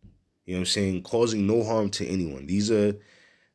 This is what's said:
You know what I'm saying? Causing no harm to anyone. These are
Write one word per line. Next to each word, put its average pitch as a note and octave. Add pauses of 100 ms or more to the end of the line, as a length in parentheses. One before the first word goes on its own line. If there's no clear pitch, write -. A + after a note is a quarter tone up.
(460)
You F2+
know F2+
what -
I'm F#2
saying? F#2+
Causing A2+
no A2+
harm A2
to G2+
anyone. D2
These G2+
are G#2 (580)